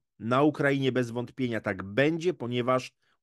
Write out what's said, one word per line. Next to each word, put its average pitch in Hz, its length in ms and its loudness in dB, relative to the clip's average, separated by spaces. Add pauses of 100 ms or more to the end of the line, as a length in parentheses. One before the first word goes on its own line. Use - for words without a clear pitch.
(180)
Na 123 240 2
Ukrainie 139 500 2
bez 123 180 0
wątpienia 120 500 -4
tak 95 220 -4
będzie, 156 520 0
ponieważ”, 123 580 -2 (300)